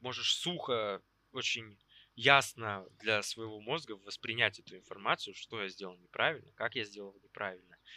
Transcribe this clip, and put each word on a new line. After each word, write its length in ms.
можешь 340
сухо, 680
очень 460
ясно 760
для 320
своего 380
мозга 320
воспринять 640
эту 180
информацию, 580
что 260
я 80
сделал 280
неправильно, 560
как 220
я 100
сделал 360
неправильно. 560